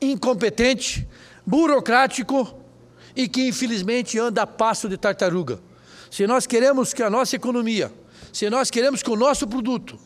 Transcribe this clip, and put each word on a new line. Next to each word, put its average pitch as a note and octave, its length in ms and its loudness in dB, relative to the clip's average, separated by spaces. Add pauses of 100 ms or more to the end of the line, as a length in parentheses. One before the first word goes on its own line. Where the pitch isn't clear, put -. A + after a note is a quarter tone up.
incompetente, B3+ 1040 0 (380)
burocrático C4 1120 2 (600)
e B3+ 120 0
que, C4 200 0
infelizmente, A#3 720 -2
anda A3+ 220 0
a G3+ 40 0
passo A3 420 0
de F#3+ 80 -4
tartaruga. F3+ 640 0 (520)
Se G3+ 180 0
nós B3 180 2
queremos B3+ 480 2
que A#3 80 -2
a G#3+ 80 2
nossa B3 260 0
economia, A3+ 560 -2 (400)
se G#3 160 -2
nós B3+ 220 0
queremos B3 320 0
que B3+ 80 -2
o A3 60 0
nosso C4 300 2
produto A#3 600 -4